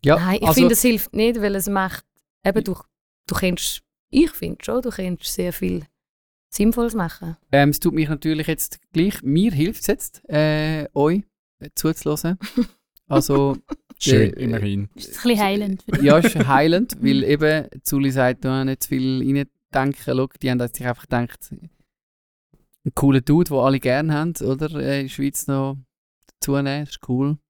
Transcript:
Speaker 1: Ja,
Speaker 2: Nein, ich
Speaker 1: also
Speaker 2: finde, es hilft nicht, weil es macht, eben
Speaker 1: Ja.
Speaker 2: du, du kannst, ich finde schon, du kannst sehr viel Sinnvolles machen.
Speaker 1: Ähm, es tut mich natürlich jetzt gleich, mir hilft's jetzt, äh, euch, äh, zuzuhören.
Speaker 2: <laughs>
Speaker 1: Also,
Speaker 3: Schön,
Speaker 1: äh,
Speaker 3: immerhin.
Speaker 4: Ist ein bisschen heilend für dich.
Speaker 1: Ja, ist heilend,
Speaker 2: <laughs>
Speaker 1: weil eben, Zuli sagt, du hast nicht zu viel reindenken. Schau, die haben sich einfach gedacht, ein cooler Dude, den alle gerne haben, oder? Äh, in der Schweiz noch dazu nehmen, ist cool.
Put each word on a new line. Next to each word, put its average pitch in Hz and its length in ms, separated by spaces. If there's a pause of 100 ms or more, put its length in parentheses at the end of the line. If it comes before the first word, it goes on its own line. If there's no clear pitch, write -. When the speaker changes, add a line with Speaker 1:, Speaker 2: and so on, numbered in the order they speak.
Speaker 1:
Ja, 147 120
Speaker 2:
Nein, 185 200
ich - 60
Speaker 1:
also 160 120
Speaker 2:
finde, 247 200
es - 80
hilft 240 320
nicht, 233 260
weil 202 140
es 190 140
macht, 190 360 (400)
eben 196 140
Speaker 1:
Ja. - 40
Speaker 2:
du, - 120 (540)
du 160 60
kannst, - 480 (280)
ich 320 200
finde - 340
schon, 247 180
du 247 80
kannst 185 420
sehr 180 200
viel 180 320 (680)
Sinnvolles 226 420
machen. 170 420 (160)
Speaker 1:
Ähm, 143 180
es - 100
tut 170 140
mich 156 140
natürlich 156 380
jetzt - 320 (140)
gleich, 180 300
mir 180 300
hilft's 165 360
jetzt, - 400
äh, 156 680
euch, 160 280 (380)
äh, - 140
zuzuhören. 160 640
Speaker 2:
<laughs> 208 280 (400)
Speaker 1:
Also, 139 480 (440)
Speaker 3:
Schön, - 340
Speaker 1:
äh, - 80
Speaker 3:
immerhin. 104 540
Speaker 4:
Ist - 140
ein - 20 (100)
bisschen 233 160
heilend 196 460
für - 80
dich. - 100
Speaker 1:
Ja, 147 160
ist 196 160 (140)
heilend, 165 480
Speaker 2:
<laughs> - 40
Speaker 1:
weil - 220
eben, 151 460 (160)
Zuli 139 260
sagt, 127 340
du 131 60
hast 131 140
nicht 135 180
zu - 60
viel 131 300
reindenken. 135 880
Schau, 131 220 (160)
die 131 80
haben 127 80 (160)
sich 123 100
einfach 123 200
gedacht, - 480
ein - 1400
cooler 135 240
Dude, 156 300
den 135 80
alle 135 200
gerne 143 340
haben, 160 220 (100)
oder? 143 300
Äh, 139 280
in 135 40
der - 80
Schweiz 139 320
noch 135 300 (640)
dazu 139 200
nehmen, 139 220
ist - 160 (100)
cool. 139 300 (120)